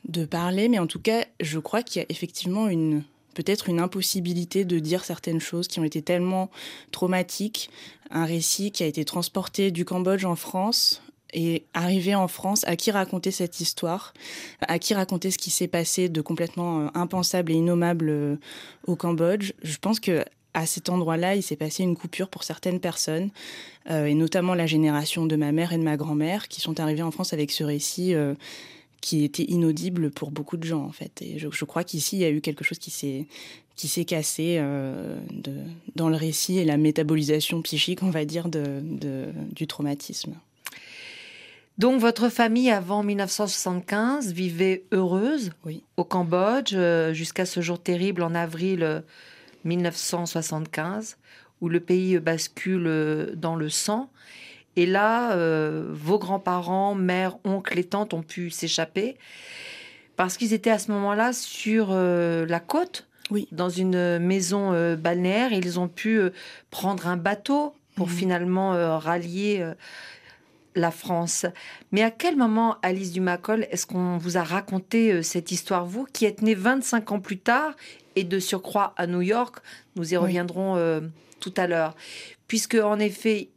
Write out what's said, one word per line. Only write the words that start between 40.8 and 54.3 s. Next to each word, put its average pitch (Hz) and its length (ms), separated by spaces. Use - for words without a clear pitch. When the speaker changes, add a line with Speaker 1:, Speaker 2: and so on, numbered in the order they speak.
Speaker 2:
Donc, 247 220
votre 233 280
famille, 240 420
avant 202 320
mille 202 140
neuf 196 160
cent 208 160
soixante-quinze, 202 840
vivait 185 600
heureuse 196 580
Speaker 1:
Oui. 160 180
Speaker 2:
au 175 80
Cambodge, 190 720
euh, 170 380
jusqu'à 165 320
ce 180 160
jour 175 220
terrible 180 400
en 170 140
avril, 170 480
euh, 156 160
mille 175 180
neuf 170 140
cent 175 300
soixante-quinze, 165 880
où 170 80
le 170 120
pays, 185 340
euh, 170 60
bascule, 165 640
euh, 156 480
dans 165 220
le 156 120
sang. 214 420